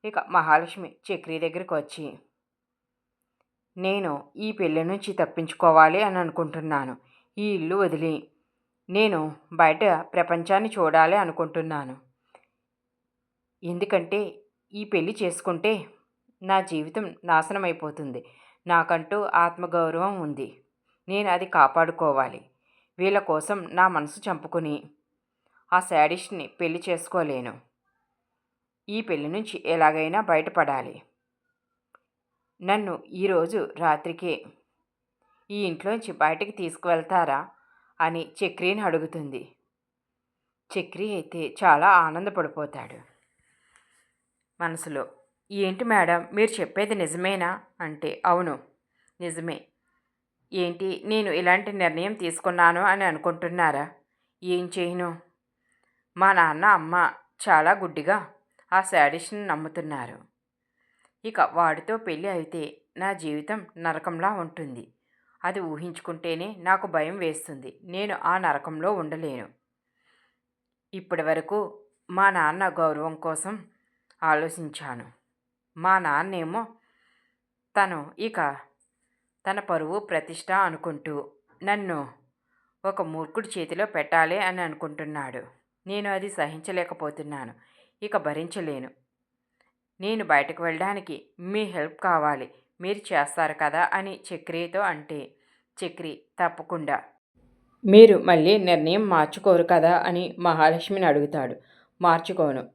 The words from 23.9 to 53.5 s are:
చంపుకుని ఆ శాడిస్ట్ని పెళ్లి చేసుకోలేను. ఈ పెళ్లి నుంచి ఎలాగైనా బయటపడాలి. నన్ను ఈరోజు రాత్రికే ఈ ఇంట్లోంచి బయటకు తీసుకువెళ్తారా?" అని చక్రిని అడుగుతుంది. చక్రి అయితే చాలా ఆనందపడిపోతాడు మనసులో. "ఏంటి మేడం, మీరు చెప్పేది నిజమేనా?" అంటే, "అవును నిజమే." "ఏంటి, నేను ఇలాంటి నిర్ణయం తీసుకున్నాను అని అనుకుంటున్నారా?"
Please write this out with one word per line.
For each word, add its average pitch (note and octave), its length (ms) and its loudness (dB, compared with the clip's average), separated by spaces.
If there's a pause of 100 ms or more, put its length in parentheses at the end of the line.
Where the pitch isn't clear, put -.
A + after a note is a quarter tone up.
చంపుకుని E3 560 -4 (960)
ఆ F3+ 80 4
శాడిస్ట్ని E3+ 680 0
పెళ్లి E3+ 420 -4
చేసుకోలేను. D3 720 -4 (1300)
ఈ G#3 120 -4
పెళ్లి D#3+ 280 -4
నుంచి G3+ 380 -8
ఎలాగైనా D#3+ 540 2
బయటపడాలి. D#3 840 -2 (1600)
నన్ను F#3+ 400 0 (100)
ఈరోజు F#3 680 0
రాత్రికే E3 640 -2 (1080)
ఈ G3+ 160 -4
ఇంట్లోంచి G3 460 -6
బయటకు D#3+ 380 0
తీసుకువెళ్తారా?" E3 960 0 (520)
అని E3 280 -2
చక్రిని F#3+ 520 -2
అడుగుతుంది. D#3+ 760 -4 (1160)
చక్రి G3 420 -8
అయితే E3 420 -8 (100)
చాలా D#3+ 240 8
ఆనందపడిపోతాడు D#3 1080 2 (1600)
మనసులో. D#3+ 460 -6 (420)
"ఏంటి G3 340 -2
మేడం, F3 480 2
మీరు G#3+ 280 0
చెప్పేది G#3 340 -2
నిజమేనా?" F3+ 680 -2 (200)
అంటే, D3+ 460 -8
"అవును F3 320 2 (640)
నిజమే." E3 400 -8 (920)
"ఏంటి, F3+ 520 -4
నేను G#3+ 260 0
ఇలాంటి F3+ 420 2
నిర్ణయం F3+ 420 -2
తీసుకున్నాను F3 640 2
అని G3 240 2
అనుకుంటున్నారా?" E3 840 -2 (520)